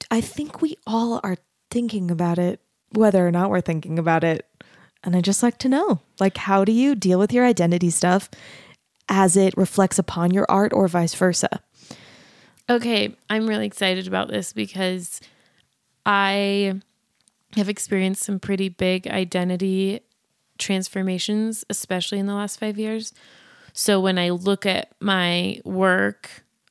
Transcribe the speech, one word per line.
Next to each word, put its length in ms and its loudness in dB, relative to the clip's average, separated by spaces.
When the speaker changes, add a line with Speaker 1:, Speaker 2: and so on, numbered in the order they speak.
Speaker 1:
I 100 0
think 420 -8
we 140 -2
all 380 -2
are 120 -2
thinking 400 -2
about 280 0
it, 220 0
whether 340 4
or 60 2
not 180 2
we're 100 0
thinking 380 -4
about 260 2
it. 220 0
And 140 0
I 40 4
just 220 0
like 160 2
to 100 -2
know, 320 2
like, 160 2
how 280 2
do 80 2
you 220 4
deal 240 2
with 140 2
your 120 4
identity 460 2
stuff 400 0
as 280 4
it 200 4
reflects 420 2
upon 340 0
your 160 2
art 240 4
or 160 4
vice 260 0
versa? 460 0
Speaker 2:
Okay, 460 0
I'm 160 0
really 200 -2
excited 400 -2
about 220 -2
this 240 -6
because 680 -6
I 760 0
have 120 0
experienced 560 -2
some 140 -4
pretty 300 -4
big 380 -2
identity 920 -2
transformations, 1120 -4
especially 480 -4
in 80 -2
the 80 -4
last 240 -6
five 200 -6
years. 360 -6
So 280 2
when 180 2
I 120 0
look 360 -2
at 240 -2
my 640 -2
work, 800 0